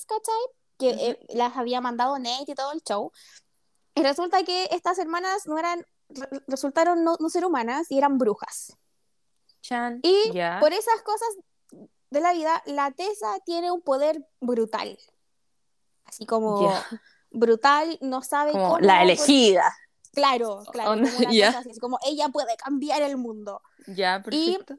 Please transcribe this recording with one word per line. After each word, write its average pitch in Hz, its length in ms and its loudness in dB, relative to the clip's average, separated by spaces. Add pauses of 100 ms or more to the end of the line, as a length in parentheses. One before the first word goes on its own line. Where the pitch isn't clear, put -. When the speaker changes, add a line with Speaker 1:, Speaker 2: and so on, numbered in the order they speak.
Speaker 1:
¿cachai? 440 280 -4 (440)
Que, 254 120 0
Speaker 2:
Ujú. 220 100 -4
Speaker 1:
eh, - 300 -6
las 240 260 -2
había 247 240 -4
mandado 247 380 -2
Nate 262 340 -8
y - 20 -14
todo 277 180 -6
el 320 100 -10
show. 208 300 -6 (840)
Y 320 80 2
resulta 339 420 0
que 359 260 -2
estas 349 280 -2
hermanas 359 480 -4
no 302 120 -4
eran, 339 260 -4 (240)
re-, 269 380 -12
resultaron 330 580 2
no, 330 140 2
no 320 120 -4
ser 349 140 -2
humanas 277 460 -2
y 269 80 0
eran 277 200 4
brujas. - 580 -4 (840)
Speaker 2:
Chan, 240 400 -6
Speaker 1:
Y 403 300 4
Speaker 2:
ya. 175 280 -2
Speaker 1:
por 302 120 6
esas 440 300 0
cosas 440 260 -4 (840)
de 285 100 0
la 349 120 4
vida, 330 340 -2
la 285 260 -2
Tessa 403 520 -6
tiene 339 280 -4
un 349 100 -4
poder 285 420 0 (160)
brutal. 220 560 -4 (1080)
Así - 220 -18
como 220 440 0
Speaker 2:
Ya. 185 160 -2 (460)
Speaker 1:
brutal, 277 680 4
no 254 220 -6
sabe 294 300 0
Speaker 2:
Como 196 120 0
Speaker 1:
cómo, 170 140 4
Speaker 2:
la 185 200 8
Speaker 1:
por- 180 40 6
Speaker 2:
elegida. 214 720 6 (360)
Speaker 1:
Claro, 233 500 0 (100)
claro, 214 200 -2
Speaker 2:
Onda, 233 180 2
Speaker 1:
como 247 160 -4
una 240 60 0
Speaker 2:
<laughs> - 20 6
ya. 208 140 8
Speaker 1:
cosa 254 100 2
así, 247 120 -12
es 214 100 -20
como 247 260 -6
ella 294 220 -2
puede 240 280 -4
cambiar 294 460 -2
el 277 160 -2
mundo. 214 420 -10 (280)
Speaker 2:
Ya, 190 420 -2
Speaker 1:
Y 330 280 0
Speaker 2:
perfecto. 285 200 -16